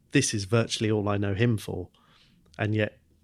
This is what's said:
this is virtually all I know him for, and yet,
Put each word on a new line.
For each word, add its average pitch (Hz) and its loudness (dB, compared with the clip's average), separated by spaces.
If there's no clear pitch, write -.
this - 2
is 101 -4
virtually 113 0
all 104 0
I 101 0
know 101 0
him 113 2
for, 92 -8
and 107 -2
yet, 107 -2